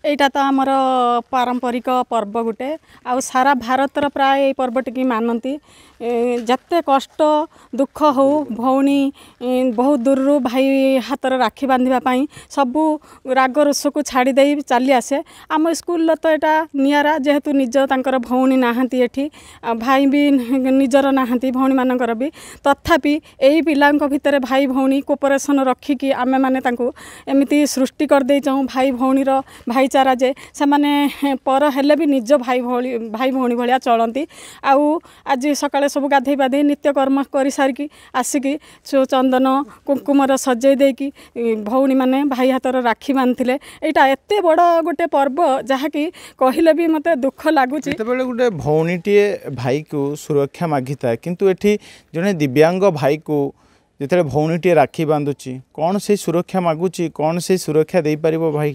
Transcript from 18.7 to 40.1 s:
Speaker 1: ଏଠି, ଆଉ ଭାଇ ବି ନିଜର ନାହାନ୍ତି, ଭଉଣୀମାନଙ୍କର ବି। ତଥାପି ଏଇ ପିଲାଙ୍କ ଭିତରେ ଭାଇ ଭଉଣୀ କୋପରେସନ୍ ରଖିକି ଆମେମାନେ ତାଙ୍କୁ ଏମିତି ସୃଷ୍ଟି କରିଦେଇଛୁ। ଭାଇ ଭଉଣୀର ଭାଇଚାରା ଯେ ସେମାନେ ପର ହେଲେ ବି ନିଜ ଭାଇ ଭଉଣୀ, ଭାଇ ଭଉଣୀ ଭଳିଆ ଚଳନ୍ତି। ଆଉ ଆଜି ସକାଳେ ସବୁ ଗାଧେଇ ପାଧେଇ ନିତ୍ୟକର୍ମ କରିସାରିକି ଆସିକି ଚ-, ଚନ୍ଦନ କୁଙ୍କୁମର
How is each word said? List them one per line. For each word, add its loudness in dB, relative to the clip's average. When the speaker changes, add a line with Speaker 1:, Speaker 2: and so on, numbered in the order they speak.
Speaker 1:
ଏଠି, -2
ଆଉ -4
ଭାଇ 2
ବି 2
ନିଜର 2
ନାହାନ୍ତି, -2
ଭଉଣୀମାନଙ୍କର 0
ବି। -4
ତଥାପି 0
ଏଇ 4
ପିଲାଙ୍କ 2
ଭିତରେ 0
ଭାଇ 0
ଭଉଣୀ 0
କୋପରେସନ୍ 0
ରଖିକି -2
ଆମେମାନେ 0
ତାଙ୍କୁ -2
ଏମିତି 2
ସୃଷ୍ଟି -2
କରିଦେଇଛୁ। 2
ଭାଇ 0
ଭଉଣୀର 0
ଭାଇଚାରା 2
ଯେ 0
ସେମାନେ 2
ପର 2
ହେଲେ 2
ବି 0
ନିଜ 0
ଭାଇ 0
ଭଉଣୀ, -4
ଭାଇ -2
ଭଉଣୀ 0
ଭଳିଆ 0
ଚଳନ୍ତି। 0
ଆଉ 2
ଆଜି 0
ସକାଳେ -2
ସବୁ -2
ଗାଧେଇ 2
ପାଧେଇ 0
ନିତ୍ୟକର୍ମ 0
କରିସାରିକି -2
ଆସିକି -2
ଚ-, 0
ଚନ୍ଦନ 2
କୁଙ୍କୁମର 0